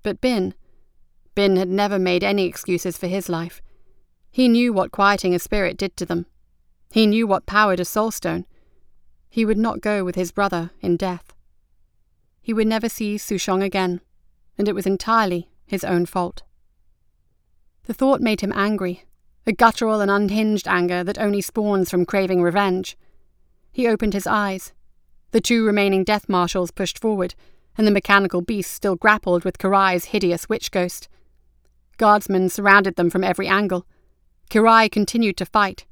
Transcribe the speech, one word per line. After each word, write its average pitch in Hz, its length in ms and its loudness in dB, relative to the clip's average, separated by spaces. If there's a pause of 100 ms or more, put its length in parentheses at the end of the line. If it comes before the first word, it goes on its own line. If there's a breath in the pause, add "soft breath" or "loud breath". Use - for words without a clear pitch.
But 208 180 -6
Bin, 214 340 0 (800)
Bin 196 220 4
had 185 120 0
never 202 300 0
made 180 260 0
any 196 200 0
excuses 175 520 -4
for 185 100 -8
his 185 220 -6
life. 170 320 -8 (680)
He 254 180 2
knew 233 240 4
what 190 200 -2
quieting 196 420 2
a 175 40 0
spirit 185 380 -2
did 196 220 -6
to 180 80 -6
them. 170 200 -4 (640)
He 220 160 4
knew 220 200 2
what 196 200 0
powered 202 340 2
a 175 40 -2
soul 214 260 -2
stone. 175 360 -6 (840)
He 226 160 0
would 214 140 0
not 226 220 -2
go 208 240 -2
with 180 100 -6
his 180 180 -4
brother 180 380 -2 (100)
in 175 160 0
death. 180 380 -6 (1040)
He 233 120 -8
would 220 140 2
never 220 220 0
see 208 280 -4
Sushong 190 460 -2
again, 185 380 -2 (560)
and 175 120 0
it 196 60 -2
was 196 120 -4
entirely 196 640 0 (160)
his 190 180 -6
own 175 220 0
fault. - 360 -6 (1400)
The 233 100 -8
thought 262 260 2
made 220 200 0
him 196 140 -4
angry, 196 500 -4 (420)
a 226 60 0
guttural 220 480 2
and 196 100 0
unhinged 208 580 0
anger 180 360 0
that 202 140 -4
only 202 220 -2
spawns 202 500 -2
from 180 160 0
craving 185 360 0
revenge. 185 540 0 (760)
He 240 160 0
opened 214 260 0
his 196 120 -4
eyes. 202 460 -4 (580)
The 220 120 2
two 226 220 2
remaining 202 400 2
death 208 240 0
marshals 180 420 0
pushed - 280 -6
forward, 196 360 -2 (420)
and 220 100 2
the 208 60 4
mechanical 196 480 2
beast 196 300 -6
still 190 260 -2
grappled 190 480 0
with 185 140 -4
Karai's 190 480 0
hideous 180 420 -2
witch 220 220 -4
ghost. 180 360 -4 (920)
Guardsmen 202 500 4
surrounded 196 480 4
them 175 140 2
from 175 140 -2
every 185 220 -2
angle. 190 400 0 (600)
Kirai 226 420 6
continued 214 460 0
to 185 80 -6
fight 202 480 -2